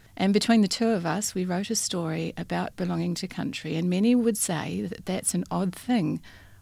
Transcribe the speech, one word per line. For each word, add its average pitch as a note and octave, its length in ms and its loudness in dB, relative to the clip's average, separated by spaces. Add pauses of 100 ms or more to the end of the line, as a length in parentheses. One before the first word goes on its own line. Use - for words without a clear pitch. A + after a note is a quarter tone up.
(160)
And G3 160 2
between A3 280 6
the G3+ 80 6
two A3+ 200 0
of F#3 180 0
us, F3 280 -2
we F#3 100 -2
wrote F3+ 260 -2
a A3 60 -2
story E3 600 -2
about - 400 -4
belonging F3 400 -2
to F#3 120 -6
country. - 480 -6
And E3+ 120 0
many G3+ 280 4
would A3+ 200 2
say F3 460 -2
that - 240 -8
that's - 280 -2
an F3 160 0
odd F3+ 240 0
thing F#3+ 460 0 (420)